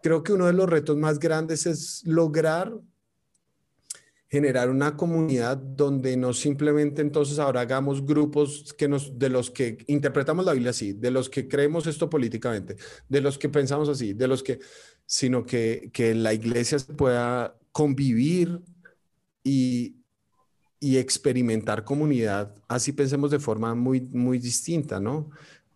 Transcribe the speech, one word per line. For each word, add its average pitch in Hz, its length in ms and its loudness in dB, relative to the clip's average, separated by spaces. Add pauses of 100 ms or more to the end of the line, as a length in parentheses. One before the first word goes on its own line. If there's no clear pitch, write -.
creo 160 180 2
que 202 120 0
uno 185 120 2
de 175 80 6
los 185 160 4
retos 151 280 2
más 151 200 0
grandes 160 480 0
es - 400 -4
lograr 160 680 2 (1600)
generar 127 420 2
una 143 280 0
comunidad 151 580 0
donde 135 640 0
no 127 160 0
simplemente 147 680 0
entonces 147 380 0
ahora 131 220 2
hagamos 139 440 -2
grupos 147 720 0
que 147 100 0
nos, 139 300 -2
de 131 120 2
los 123 220 0
que 117 260 -2 (100)
interpretamos 147 580 0
la 170 80 2
Biblia 123 180 0
así, 101 220 -6
de 117 180 -2
los 131 180 0
que - 180 -4
creemos 151 400 0
esto 156 220 -2
políticamente, 113 680 -2 (320)
de 139 140 2
los 139 160 -2
que 147 120 -4
pensamos 143 380 0
así, 123 260 -2
de 123 140 0
los 110 160 0
que, - 160 -4 (460)
sino 127 400 0
que, 117 480 -2
que 113 220 2
la 113 180 2
iglesia 117 460 0
se 135 140 -10
pueda 123 600 0 (160)
convivir 147 920 2 (840)
y, 127 520 0 (840)
y 131 180 2
experimentar 113 880 0
comunidad, 117 680 0 (120)
así 127 240 -2
pensemos 143 400 0
de 147 80 2
forma 113 360 -2
muy, 127 260 0
muy 123 380 0
distinta, 123 600 -4
¿no? 151 300 -4 (460)